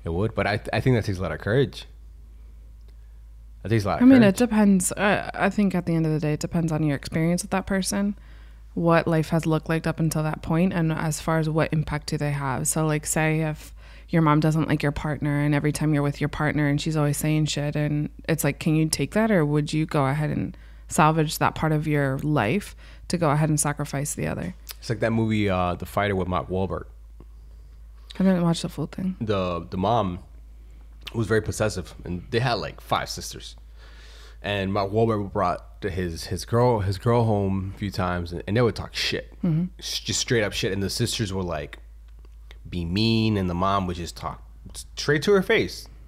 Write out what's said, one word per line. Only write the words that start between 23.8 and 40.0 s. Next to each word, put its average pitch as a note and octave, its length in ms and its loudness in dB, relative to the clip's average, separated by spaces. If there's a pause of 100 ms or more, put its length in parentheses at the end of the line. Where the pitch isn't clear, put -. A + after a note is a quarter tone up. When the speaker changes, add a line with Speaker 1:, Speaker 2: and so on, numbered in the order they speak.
Speaker 2:
the - 100 -4
other? - 300 -6 (240)
Speaker 1:
It's - 100 -10
like A2 120 -2
that A2+ 100 2
movie, A2 360 2
uh, F2+ 280 2
The - 100 -8
Fighter G2+ 300 0
with F2+ 120 0
Mark F2 220 -2
Wahlberg. F2+ 360 -2 (1300)
Speaker 2:
I F#3+ 40 2
didn't F#3 200 4
watch E3+ 200 2
the - 60 -6
full C#3+ 180 -6
thing. F#3 340 -6
Speaker 1:
The, F#2 480 -2
the G2+ 80 -6
mom F#2+ 420 0 (960)
was A#2 120 0
very A2 140 2
possessive, G2+ 600 -4
and F2 260 -6
they A#2 100 0
had, B2 160 2
like, D#2+ 260 -8
five - 280 -2
sisters. - 460 -12 (840)
And G2 320 -2
Mark G2 180 0
Wahlberg G#2+ 400 2
brought F#2 320 0 (180)
his, F2 440 -4
his F2+ 180 -6
girl, A#2 380 2
his F#2+ 160 -2
girl A#2+ 260 4
home G2 500 0
a - 60 -14
few G2+ 100 -4
times, F2 440 -2
and, E2 140 -6
and G2+ 100 0
they B2 40 4
would A2+ 140 2
talk - 180 -10
shit, - 380 -4 (120)
Speaker 2:
Mm-hmm. E3+ 220 2 (140)
Speaker 1:
S-, - 220 -8